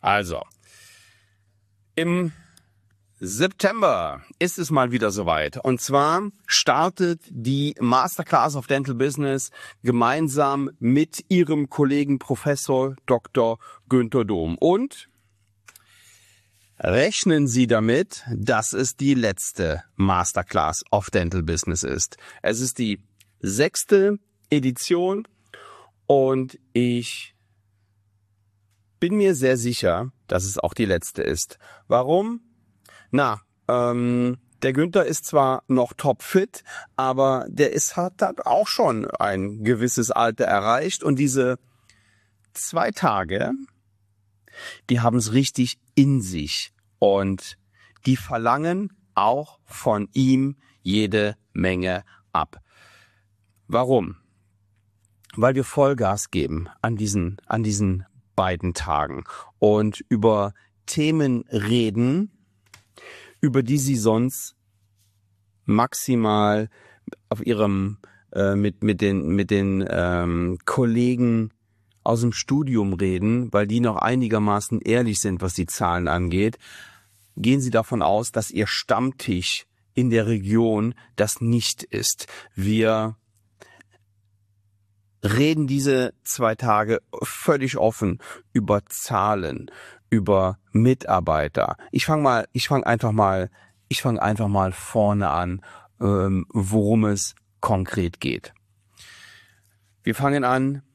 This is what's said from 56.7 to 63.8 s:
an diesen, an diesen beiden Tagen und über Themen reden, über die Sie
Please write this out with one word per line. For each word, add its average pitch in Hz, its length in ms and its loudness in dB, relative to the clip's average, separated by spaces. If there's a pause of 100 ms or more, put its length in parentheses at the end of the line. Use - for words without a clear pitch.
an 113 160 -2
diesen, 101 500 -2
an 113 160 -2
diesen 101 440 -2 (300)
beiden 90 380 -2
Tagen 73 500 -4 (340)
und 107 500 2
über 104 440 2 (340)
Themen 151 600 0
reden, 117 840 0 (1080)
über 135 220 2
die 127 160 0
Sie 135 180 0